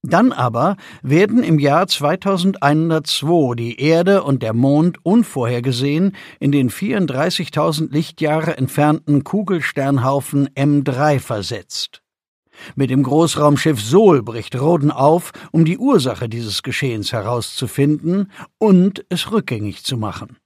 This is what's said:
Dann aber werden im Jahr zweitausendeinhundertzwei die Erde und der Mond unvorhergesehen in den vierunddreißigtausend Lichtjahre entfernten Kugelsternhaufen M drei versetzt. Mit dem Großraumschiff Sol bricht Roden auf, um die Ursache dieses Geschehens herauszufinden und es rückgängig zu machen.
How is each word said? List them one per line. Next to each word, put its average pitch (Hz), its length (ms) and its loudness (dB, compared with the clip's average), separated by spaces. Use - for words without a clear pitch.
Dann 196 300 2
aber 127 460 0
werden 208 400 2
im 160 160 2
Jahr 147 300 2
zweitausendeinhundertzwei 160 1700 0
die 117 240 -8
Erde 170 440 2
und 135 200 0
der 110 120 -2
Mond 147 500 2
unvorhergesehen 143 1120 0
in 143 120 0
den 135 180 2
vierunddreißigtausend 160 1200 -2
Lichtjahre 156 640 -2
entfernten 147 680 0
Kugelsternhaufen 139 1300 -2
M 143 300 2
drei 139 340 0
versetzt. - 840 -8
Mit 139 140 0
dem 131 120 2
Großraumschiff 147 760 2
Sol 147 420 4
bricht 113 320 -10
Roden 147 380 0
auf, 156 400 2
um 165 140 4
die 160 120 0
Ursache 131 520 0
dieses 113 340 -8
Geschehens 120 500 -4
herauszufinden 139 1160 -2
und 190 500 4
es - 240 -6
rückgängig 104 500 -4
zu - 140 -6
machen. 107 500 -8